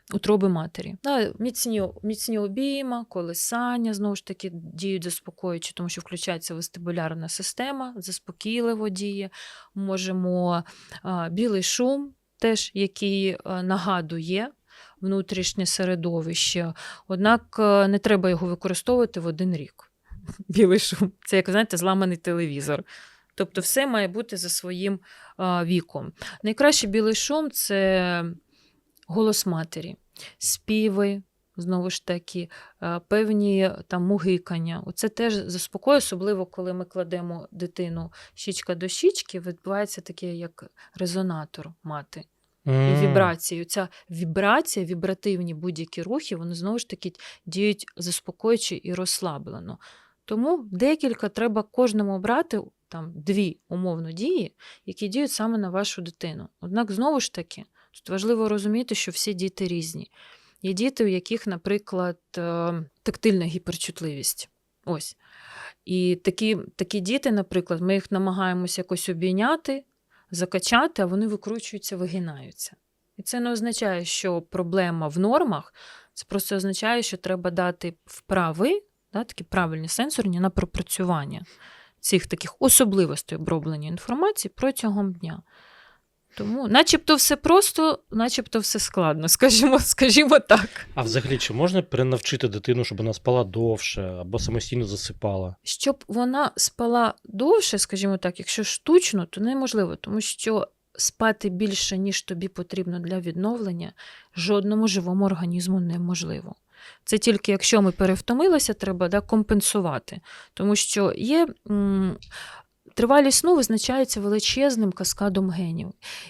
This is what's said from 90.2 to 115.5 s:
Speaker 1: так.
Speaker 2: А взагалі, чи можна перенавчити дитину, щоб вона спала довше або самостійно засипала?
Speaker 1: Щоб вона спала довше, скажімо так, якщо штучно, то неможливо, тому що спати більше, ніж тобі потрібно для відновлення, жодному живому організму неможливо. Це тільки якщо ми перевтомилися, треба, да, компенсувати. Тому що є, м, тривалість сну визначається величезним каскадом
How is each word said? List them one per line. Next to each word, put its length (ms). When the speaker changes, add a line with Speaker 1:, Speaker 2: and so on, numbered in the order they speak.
Speaker 1:
так. 560
Speaker 2:
А 80
взагалі, 360
чи 140
можна 300
перенавчити 680
дитину, 360
щоб 140
вона 160
спала 300
довше 580
або 360
самостійно 460
засипала? 800
Speaker 1:
Щоб 460
вона 480
спала 580
довше, 540
скажімо 380
так, 220
якщо 260
штучно, 600
то 140
неможливо, 560
тому 240
що 480
спати 520
більше, 500
ніж 240
тобі 260
потрібно 520
для 200
відновлення, 720
жодному 520
живому 360
організму 560
неможливо. 720
Це 140
тільки 340
якщо 300
ми 100
перевтомилися, 800
треба, 340
да, 120
компенсувати. 1000
Тому 220
що 400
є, 300
м, 460
тривалість 440
сну 180
визначається 640
величезним 720
каскадом 580